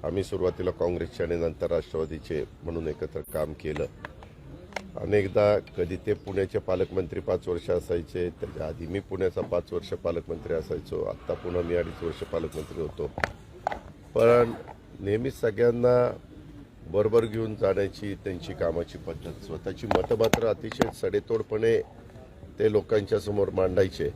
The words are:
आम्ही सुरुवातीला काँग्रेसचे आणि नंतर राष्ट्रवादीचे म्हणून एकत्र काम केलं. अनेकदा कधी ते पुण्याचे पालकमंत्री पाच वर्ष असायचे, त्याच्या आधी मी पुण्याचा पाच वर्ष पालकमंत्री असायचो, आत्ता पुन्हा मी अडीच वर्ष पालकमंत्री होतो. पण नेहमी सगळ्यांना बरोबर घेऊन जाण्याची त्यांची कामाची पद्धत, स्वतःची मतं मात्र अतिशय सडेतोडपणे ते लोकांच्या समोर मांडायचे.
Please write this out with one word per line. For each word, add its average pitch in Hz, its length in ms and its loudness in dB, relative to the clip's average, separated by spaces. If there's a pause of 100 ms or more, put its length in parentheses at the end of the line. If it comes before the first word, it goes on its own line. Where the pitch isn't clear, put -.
आम्ही 87 200 0
सुरुवातीला 90 480 0
काँग्रेसचे 87 520 -2
आणि 85 120 0
नंतर 82 320 0
राष्ट्रवादीचे 80 760 -2 (180)
म्हणून 82 240 -4
एकत्र 78 340 -6
काम 76 320 -4
केलं. 76 320 -4 (1120)
अनेकदा 104 640 4
कधी 90 360 -4
ते 104 180 0
पुण्याचे 98 460 0
पालकमंत्री 90 600 0
पाच - 280 0
वर्ष 87 220 -2
असायचे, 87 600 0
त्याच्या 78 380 -6
आधी 80 200 -6
मी 92 120 -2
पुण्याचा 92 420 0
पाच 87 320 -2
वर्ष 85 160 -4
पालकमंत्री 85 640 -4
असायचो, 82 500 -2
आत्ता - 300 -4
पुन्हा 87 280 -2
मी 85 140 0
अडीच 85 280 -2
वर्ष 80 200 -4
पालकमंत्री 80 580 -4
होतो. 76 300 -4 (1000)
पण 117 380 8 (480)
नेहमी 110 320 0
सगळ्यांना 120 840 4 (720)
बरोबर 104 380 4
घेऊन 110 300 -4
जाण्याची 98 600 0
त्यांची 92 380 -6
कामाची 85 440 -2
पद्धत, 82 480 -10
स्वतःची 92 420 -8
मतं 113 300 2
मात्र 110 300 4
अतिशय 110 420 0 (120)
सडेतोडपणे 107 800 2 (800)
ते 107 120 6
लोकांच्या 104 480 2
समोर 101 300 2
मांडायचे. 92 680 2